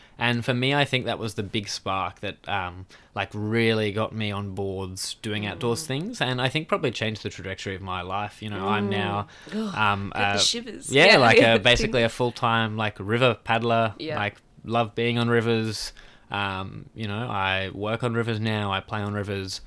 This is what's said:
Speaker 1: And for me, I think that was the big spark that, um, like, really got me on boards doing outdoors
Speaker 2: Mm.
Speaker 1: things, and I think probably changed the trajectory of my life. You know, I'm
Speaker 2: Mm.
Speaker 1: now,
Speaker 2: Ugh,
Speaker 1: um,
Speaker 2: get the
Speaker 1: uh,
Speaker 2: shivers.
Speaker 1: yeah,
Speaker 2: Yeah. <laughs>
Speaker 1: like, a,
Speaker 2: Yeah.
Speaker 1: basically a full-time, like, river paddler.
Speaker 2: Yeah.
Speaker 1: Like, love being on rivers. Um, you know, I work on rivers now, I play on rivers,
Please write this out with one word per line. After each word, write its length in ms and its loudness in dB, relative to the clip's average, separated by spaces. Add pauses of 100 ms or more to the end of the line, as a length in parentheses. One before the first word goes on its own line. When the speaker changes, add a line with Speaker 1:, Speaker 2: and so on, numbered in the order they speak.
(180)
Speaker 1:
And 280 0
for 80 0
me, 200 0
I 120 2
think 180 -2
that 140 -2
was 160 -6
the 80 -4
big 260 -4
spark 520 -4
that, 160 -6 (120)
um, 380 -4 (280)
like, 200 -4
really 580 2
got 220 -2
me 180 -4
on 220 -6
boards 640 -6
doing 240 -4
outdoors 400 -2
Speaker 2:
Mm. 40 -10
Speaker 1:
things, 340 -4
and 180 -2
I 80 2
think 200 -2
probably 220 0
changed 320 -4
the 60 -6
trajectory 460 -8
of 80 -10
my 180 -6
life. 420 -6
You 60 -8
know, 180 -4
I'm 220 0
Speaker 2:
Mm. 40 -2
Speaker 1:
now, 340 -2 (280)
Speaker 2:
Ugh, 220 -4
Speaker 1:
um, 380 0
Speaker 2:
get 40 -4
the 80 2
Speaker 1:
uh, 120 2
Speaker 2:
shivers. 520 -2
Speaker 1:
yeah, 220 8
Speaker 2:
Yeah. 60 10
<laughs> 100 8
Speaker 1:
like, 80 10
a, 60 10
Speaker 2:
Yeah. 160 8
Speaker 1:
basically 440 4
a 60 4
full-time, 680 0
like, 200 -2
river 460 2
paddler. 540 2
Speaker 2:
Yeah. 180 -6
Speaker 1:
Like, 200 -2 (280)
love 300 0
being 240 0
on 100 2
rivers. 640 0 (360)
Um, 580 -6 (100)
you 100 -6
know, 120 -4 (120)
I 420 0
work 300 -4
on 120 0
rivers 260 -2
now, 320 0
I 80 -2
play 200 -6
on 140 -4
rivers, 520 -6